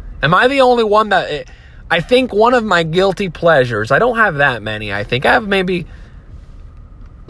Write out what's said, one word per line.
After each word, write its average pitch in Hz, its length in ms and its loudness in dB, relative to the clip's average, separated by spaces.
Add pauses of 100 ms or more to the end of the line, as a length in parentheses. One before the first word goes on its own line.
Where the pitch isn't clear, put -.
(220)
Am 147 120 2
I 202 140 4
the 277 140 2
only 247 220 4
one 214 260 2
that, 147 400 -2 (400)
I 170 120 0
think 247 320 0
one 220 200 4
of 240 100 2
my 180 200 0
guilty 180 460 -2
pleasures, 127 640 0
I 143 80 2
don't 233 180 0
have 208 180 0
that 135 260 0
many, 107 320 -8
I 104 120 -4
think. 123 200 -4
I - 80 2
have 226 140 -2
maybe, 185 380 -2 (1400)